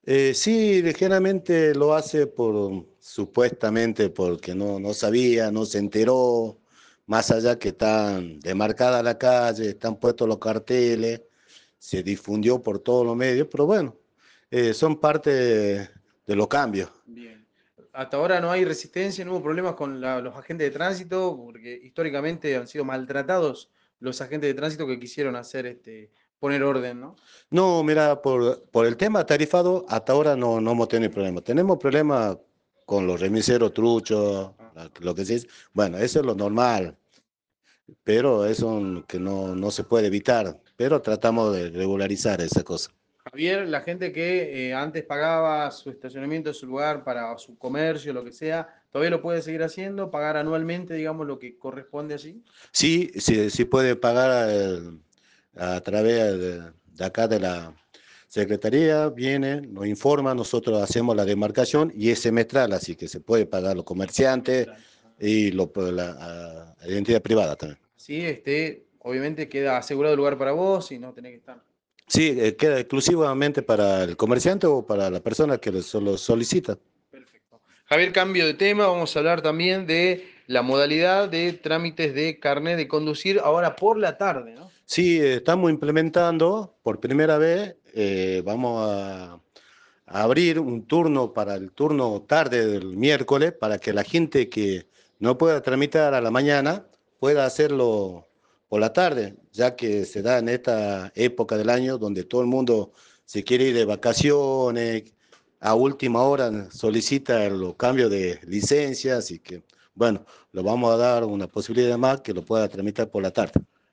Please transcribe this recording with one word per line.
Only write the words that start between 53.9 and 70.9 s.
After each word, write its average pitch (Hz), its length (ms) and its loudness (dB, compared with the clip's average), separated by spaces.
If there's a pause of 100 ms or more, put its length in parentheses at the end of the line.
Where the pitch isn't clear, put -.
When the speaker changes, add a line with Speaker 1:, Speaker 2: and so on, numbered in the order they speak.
Speaker 1:
pagar, 123 540 2
eh, 98 300 0 (760)
a 90 260 -4
través 107 580 2
de, 90 220 -6 (320)
de 92 120 -8
acá 113 220 0
de 107 120 2
la 87 360 -6 (520)
Secretaría, 127 840 0
viene, 135 520 -4
nos 101 240 -10
informa, 135 480 0
nosotros 110 480 -2
hacemos 117 340 0
la 101 100 0
demarcación 110 720 0
y 107 140 0
es 117 100 2
semestral, 117 540 2
así 87 220 -6
que 82 120 -12
se 90 120 -14
puede 110 260 2
pagar 95 300 -2
los 87 100 -8
comerciantes 127 800 0
Speaker 2:
Claro. - 160 -18 (380)
Speaker 1:
y 104 320 2
lo, 92 180 0 (220)
la, 90 200 -4
a, 82 720 -16
la 85 100 -10
identidad 101 300 2
privada 98 340 2
también. 73 220 -12 (200)
Speaker 2:
Sí, 151 240 -10
este, 151 640 -6 (120)
obviamente 143 480 -6
queda 139 300 -2
asegurado 147 360 0
el 143 40 2
lugar 139 220 0
para 139 140 0
vos 185 380 -2